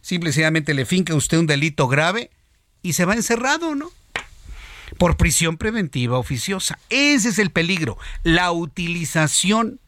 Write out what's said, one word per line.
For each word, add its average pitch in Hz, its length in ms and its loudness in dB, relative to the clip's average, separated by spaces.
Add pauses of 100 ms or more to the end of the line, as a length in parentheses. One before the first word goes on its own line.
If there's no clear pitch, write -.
Simple 170 300 -4
y - 20 -2
sencillamente 156 400 0
le 135 120 0
finca 175 300 0
usted 160 240 2
un 165 80 2
delito 147 400 0
grave 165 420 0 (520)
y 180 100 -4
se 175 140 2
va 190 80 2
encerrado, 262 600 0
¿no? 294 160 -6 (1080)
Por 170 180 4
prisión 165 400 2
preventiva 139 640 -2
oficiosa. - 580 -4 (120)
Ese 269 400 2
es 196 100 -2
el 196 120 2
peligro, 165 460 -2 (240)
la 170 300 4
utilización 170 1400 0